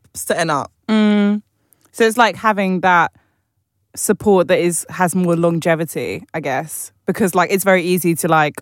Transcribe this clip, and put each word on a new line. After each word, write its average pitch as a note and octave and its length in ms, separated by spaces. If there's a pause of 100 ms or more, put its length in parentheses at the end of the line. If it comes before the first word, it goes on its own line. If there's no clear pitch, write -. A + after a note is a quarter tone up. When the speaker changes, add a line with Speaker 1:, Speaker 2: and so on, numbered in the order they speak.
(140)
Speaker 1:
setting E3 360
up. C#3+ 220 (160)
Speaker 2:
Mm. G#3 540 (500)
So - 140
it's A3 120
like A3 200
having F#3+ 440
that F3 300 (840)
support F#3+ 520
that F3 120
is, E3+ 300
has F#3 260
more F3+ 200
longevity, E3 880 (100)
I D#3+ 60
guess. C#3+ 540 (120)
Because, F#3 300
like, F3 160
it's G3 140
very F#3 180
easy F3 320
to, E3 140
like, D3+ 320